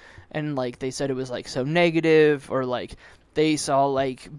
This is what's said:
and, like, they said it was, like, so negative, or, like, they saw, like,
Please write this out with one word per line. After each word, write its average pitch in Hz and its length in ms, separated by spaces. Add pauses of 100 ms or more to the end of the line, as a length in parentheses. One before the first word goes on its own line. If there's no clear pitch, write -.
(320)
and, 151 240
like, 127 240
they 135 100
said 135 200
it 135 40
was, 127 160
like, 117 200
so 127 140
negative, 160 840
or, 131 160
like, 120 300 (380)
they 156 240
saw, 135 280
like, 135 540